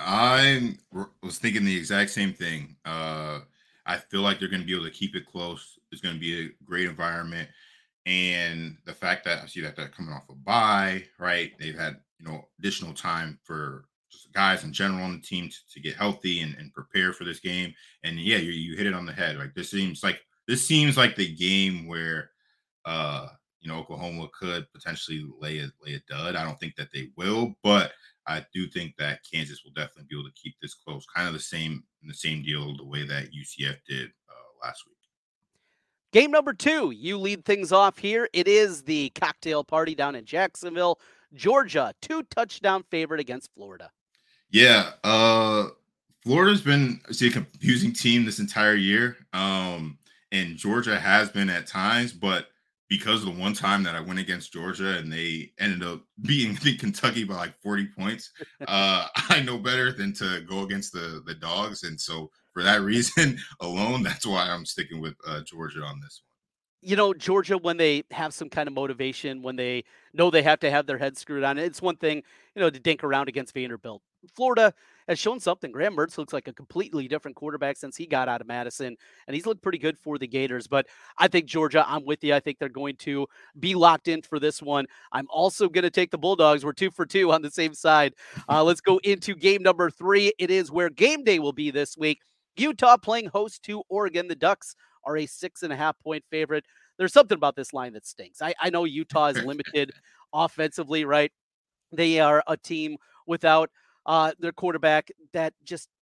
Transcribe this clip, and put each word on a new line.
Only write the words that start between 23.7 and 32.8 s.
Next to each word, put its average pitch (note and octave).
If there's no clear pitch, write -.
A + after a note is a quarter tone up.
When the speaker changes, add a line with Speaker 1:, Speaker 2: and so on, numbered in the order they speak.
Speaker 1:
Oklahoma E2
could F2
potentially D#2
lay D2+
a, C#2+
lay C#2+
a C#2
dud. E2
I E2
don't D#2
think D#2+
that D2+
they C2+
will, G#2
but G2+
I -
do F#2
think E2
that C#2+
Kansas D2
will D2+
definitely D2+
be D2
able C#2
to -
keep C#2+
this D#2
close. C#2+
Kind F2
of E2
the D#2
same, D#2
the D2+
same D#2
deal, D2
the C#2